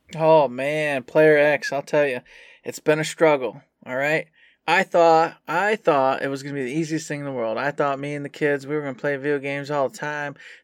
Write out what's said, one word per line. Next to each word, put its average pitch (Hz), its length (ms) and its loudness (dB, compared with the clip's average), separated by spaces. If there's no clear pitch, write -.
Oh, 156 320 4
man, 143 560 -4
Player 156 340 6
X, 147 340 0
I'll 139 100 -4
tell 147 240 0
you, 123 140 -4
it's - 160 -12
been 151 180 0
a 156 60 -4
struggle, 147 580 0
all 127 100 -8
right? 151 300 -2
I 180 160 4
thought, 165 560 4
I 196 280 0
thought 135 460 2
it 139 60 -2
was 139 140 -6
gonna 143 120 -10
be 139 100 -4
the 131 140 -4
easiest 156 300 -6
thing 147 120 -8
in - 40 -12
the 143 80 -8
world. 113 240 -4
I 135 140 -2
thought 143 280 -2
me 143 160 -8
and 143 120 -8
the - 20 -14
kids, 143 380 -2
we 147 80 -6
were 151 80 -4
gonna 139 100 -8
play 143 240 -6
video 143 220 -4
games 139 320 -8
all 143 180 0
the 110 80 -12
time. 147 380 -8